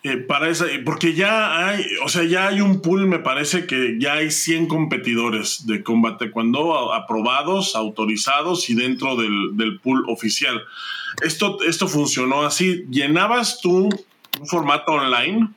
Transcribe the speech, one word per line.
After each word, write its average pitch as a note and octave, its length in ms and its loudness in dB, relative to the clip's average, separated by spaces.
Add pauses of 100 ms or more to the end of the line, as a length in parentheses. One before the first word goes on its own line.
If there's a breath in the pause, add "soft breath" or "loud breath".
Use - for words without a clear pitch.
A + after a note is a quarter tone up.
eh, C3 140 -2
para C#3+ 320 -2
esa, E3 200 0
eh, C#3 140 -4
porque D#3 300 0
ya F#3+ 560 2
hay, G3+ 160 -2 (180)
o D3 60 -2
sea, E3+ 160 0
ya F#3 240 2
hay G3+ 100 0
un F#3+ 220 4
pool, F#3+ 260 2
me F3 120 2
parece C#3+ 480 -2
que B2+ 320 0
ya C#3+ 160 0
hay D#3 160 0
cien E3 360 0
competidores A#2+ 1000 -2
de G#2+ 160 0
combate A2+ 440 2
taekwondo A#2+ 680 0
a-, A2+ 60 0
aprobados, B2+ 800 0
autorizados A2 920 0
y A#2 60 2
dentro B2+ 400 0
del, G#2 400 0
del A2 240 -2
pool B2+ 300 0
oficial. A2+ 520 -2 (600 loud breath)
Esto, G3 420 -2
esto E3+ 240 0
funcionó C#3+ 560 0
así. F3+ 460 0
Llenabas E3+ 720 2
tú F#3 260 4 (520)
un D3 80 -14
formato D3+ 460 0
online D3 640 2